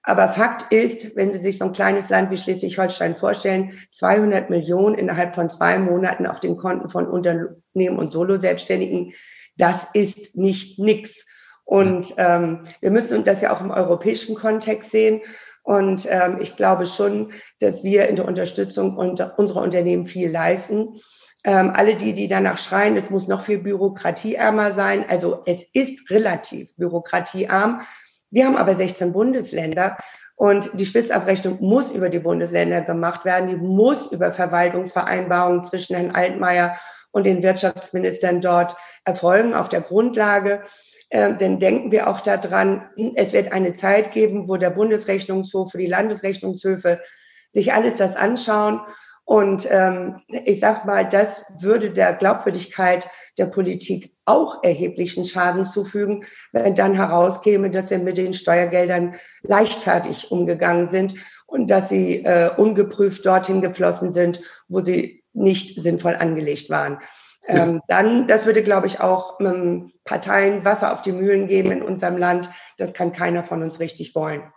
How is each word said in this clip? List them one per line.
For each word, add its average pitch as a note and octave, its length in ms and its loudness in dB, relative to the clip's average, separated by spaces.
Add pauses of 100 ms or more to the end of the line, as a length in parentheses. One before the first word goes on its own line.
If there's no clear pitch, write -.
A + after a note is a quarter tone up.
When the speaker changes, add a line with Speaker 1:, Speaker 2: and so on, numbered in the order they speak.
Speaker 1:
Aber F#3+ 240 4
Fakt A3 440 0
ist, A3+ 420 0
wenn G3 160 0
Sie F#3+ 80 -6
sich F#3+ 180 -4
so F#3+ 80 -4
ein F#3 60 -2
kleines G3 380 0
Land F#3+ 200 2
wie F#3+ 80 -4
Schleswig-Holstein F#3 760 -4
vorstellen, G3 640 -2 (140)
zweihundert G3 560 2
Millionen F3+ 460 2
innerhalb F3+ 380 -2
von E3 160 -2
zwei F3 300 0
Monaten F#3 480 0
auf - 140 -8
den F3 160 -4
Konten F3+ 320 -6
von F3 180 -4
Unternehmen F3+ 920 -2
und D#3 140 -4
Solo-Selbstständigen, F#3 1000 -2 (420)
das F#3 380 0
ist - 420 -2
nicht F#3+ 420 -2
nix. G#3+ 480 -2 (380)
Und, F#3+ 540 2
ähm, F3 480 2 (160)
wir F#3+ 100 0
müssen A3+ 320 2
das G3 180 2
ja G#3 140 0
auch F#3+ 60 -10
im F#3+ 100 -6
europäischen G3 640 0
Kontext G#3+ 560 -4
sehen. A3 300 4 (400)
Und, G3 480 0
ähm, F#3 320 2
ich - 160 -10
glaube F#3+ 280 2
schon, - 460 -2 (300)
dass G3 240 0
wir G3 240 4
in F3+ 80 0
der F#3 100 -2
Unterstützung F#3+ 680 -4
und F3+ 240 -2 (160)
unserer G3+ 240 0
Unternehmen F3 440 0
viel F3+ 240 -4
leisten. F#3+ 680 -2 (460)
Ähm, F#3+ 280 4
alle G3+ 220 4
die, G3+ 180 -4
die G3 140 -4
danach F#3+ 300 0
schreien, G#3 400 0
es G3 120 -4
muss F#3+ 200 -4
noch G3 140 -2
viel G#3 160 -2
bürokratieärmer G3+ 1120 -2
sein. G3 340 0
Also F3 380 -2
es F3 260 -2
ist C4+ 380 -2
relativ F#3 680 -2
bürokratiearm. F3+ 1040 -2 (500)
Wir B3+ 160 4
haben C4+ 100 2
aber F#3+ 180 4
sechzehn F3+ 380 -2
Bundesländer F3+ 840 -2 (380)
und G3+ 380 2
die F#3+ 140 -2
Spitzabrechnung F#3+ 720 0
muss A3+ 320 2
über F#3 180 -2
die E3+ 100 -2
Bundesländer E3+ 600 -2
gemacht E3+ 440 -4
werden. F#3 240 0
Die F3+ 80 -4
muss F#3+ 540 2
über F3 200 0
Verwaltungsvereinbarungen F3+ 1300 0
zwischen F3+ 300 -6
Herrn F3 200 -4
Altmaier F3+ 600 0 (360)
und G3+ 140 0
den F#3 180 2
Wirtschaftsministern F#3 1000 -2
dort F3 340 2 (300)
erfolgen F#3+ 480 2
auf F3+ 160 -2
der F3 120 -2
Grundlage. G3+ 840 0 (480)
Ähm, G#3 260 2
denn F#3+ 220 0
denken G3+ 320 2
wir G#3 180 2
auch G3 120 -4
daran, G3 680 0 (260)
es G3 180 0
wird G3+ 180 2
eine F#3 240 -2
Zeit G3+ 380 2
geben, G#3 340 0
wo F#3+ 100 -2
der F3+ 140 2
Bundesrechnungshof, F#3+ 1040 -2
die F3+ 120 -4
Landesrechnungshöfe F#3+ 1160 -2 (500)
sich G#3 220 2
alles A3+ 240 2
das F#3+ 180 0
anschauen. G#3+ 640 0 (460)
Und, G3 440 2
ähm, F#3 580 2
ich G#3+ 320 -2
sag G#3+ 260 2
mal, G3 220 0
das G#3 380 0 (140)
würde G#3 320 0
der F3+ 220 2
Glaubwürdigkeit F3+ 960 0 (280)
der F#3+ 80 2
Politik F#3 680 -6 (120)
auch - 380 2
erheblichen F3 600 -2
Schaden F3+ 420 0
zufügen, G3+ 600 -4 (260)
wenn F#3+ 240 2
dann G3 180 2
herauskäme, F#3+ 800 2
dass F#3 180 -4
wir F#3 100 0
mit F3+ 180 -2
den F#3 160 -2
Steuergeldern F3 840 0 (260)
leichtfertig G3 880 0
umgegangen F3 600 0
sind F#3+ 260 -2 (300)
und B3 220 -4
dass F#3+ 220 2
sie, F#3 340 0
äh, F3 340 4
ungeprüft G3+ 680 2
dorthin F#3 360 2
geflossen F3+ 500 -2
sind, F3 300 0 (260)
wo F#3 140 -2
sie F3+ 420 -4 (100)
nicht G3 460 0
sinnvoll E3+ 360 0
angelegt D#3 540 -4
waren. C#3+ 300 -4 (480)
Ähm, F3+ 100 4
Speaker 2:
Jetzt E3+ 180 4 (120)
Speaker 1:
dann, A3 400 4
das G#3+ 180 4
würde, A3 160 4
glaube G3 260 2
ich, F#3+ 120 -6
auch, F#3 400 0
ähm, F3+ 540 -2 (100)
Parteien G3 600 0
Wasser G#3 280 2
auf - 80 -8
die F#3+ 120 -4
Mühlen G3 340 2
geben F#3+ 240 2
in F3+ 100 -2
unserem F#3 360 -4
Land. F3+ 320 0 (280)
Das F#3 160 -6
kann F3 200 -4
keiner F3 320 -2
von E3+ 180 -6
uns D#3+ 160 -10
richtig E3 360 -10
wollen. D#3 280 -4 (140)